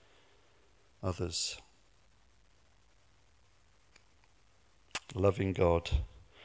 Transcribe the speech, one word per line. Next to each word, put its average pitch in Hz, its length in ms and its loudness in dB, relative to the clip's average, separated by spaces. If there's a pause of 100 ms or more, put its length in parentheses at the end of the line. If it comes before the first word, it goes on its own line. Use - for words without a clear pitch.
(1040)
others? 90 560 -4 (3500)
Loving 98 380 2
God, 85 380 2 (540)